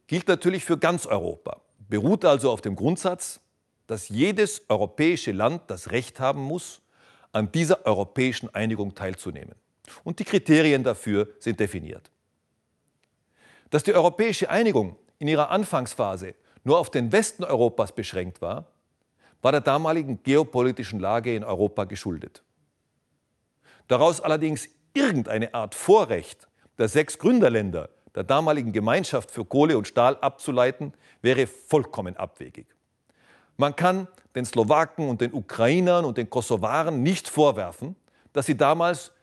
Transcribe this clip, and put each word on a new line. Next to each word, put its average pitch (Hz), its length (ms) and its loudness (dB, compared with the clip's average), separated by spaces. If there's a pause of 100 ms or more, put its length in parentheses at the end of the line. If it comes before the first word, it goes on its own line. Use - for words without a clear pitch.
gilt 170 200 -4
natürlich 180 380 0
für 165 140 0
ganz 170 280 0
Europa, 85 540 -6 (180)
beruht 104 460 0
also 139 260 4
auf 110 100 -2
dem 98 160 -6
Grundsatz, 175 640 -4 (460)
dass - 220 -10
jedes 190 600 0
europäische 110 640 0
Land 117 340 -2
das - 240 -12
Recht 120 280 -6
haben 139 240 -2
muss, 156 380 -10 (520)
an 107 200 -2
dieser 165 340 0
europäischen 113 680 -2
Einigung 104 400 -4
teilzunehmen. 90 600 -10 (480)
Und - 160 -8
die 208 60 -6
Kriterien 156 580 4
dafür 104 460 -2 (120)
sind 113 200 -4
definiert. 92 500 -8 (1600)
Dass 151 120 2
die 208 120 2
europäische 180 560 2
Einigung 160 460 0 (220)
in 147 100 -4
ihrer 151 220 2
Anfangsphase 117 840 -4 (300)
nur 165 140 6
auf 165 120 -2
den 120 220 -2
Westen 208 320 0
Europas 117 480 0
beschränkt 90 480 -8
war, 90 260 -8 (760)
war 131 100 4
der 147 80 2
damaligen 156 600 0
geopolitischen 127 800 0
Lage 113 340 -2
in 107 100 -6
Europa 101 400 -2
geschuldet. 92 580 -10 (1500)
Daraus 151 320 4
allerdings 156 480 -2 (240)
irgendeine 117 600 -2
Art 107 200 -6
Vorrecht 147 760 2 (300)
der 110 100 2
sechs 147 300 -2
Gründerländer 113 720 2 (240)
der 98 100 -6
damaligen 143 480 0
Gemeinschaft 113 580 -2
für 117 140 -8
Kohle 147 340 4
und 101 80 -4
Stahl 127 340 2
abzuleiten, 135 760 -2 (280)
wäre 123 240 2
vollkommen - 720 -2
abwegig. - 500 -12 (880)
Man 143 200 -2
kann 185 320 0 (260)
den 123 100 -4
Slowaken 147 640 2
und 120 120 -4
den 120 120 -2
Ukrainern 170 720 2
und 123 140 -4
den 113 100 -4
Kosovaren 131 760 -2
nicht 175 260 -2
vorwerfen, 131 680 0 (380)
dass 135 140 -2
sie 135 100 0
damals 165 560 0 (100)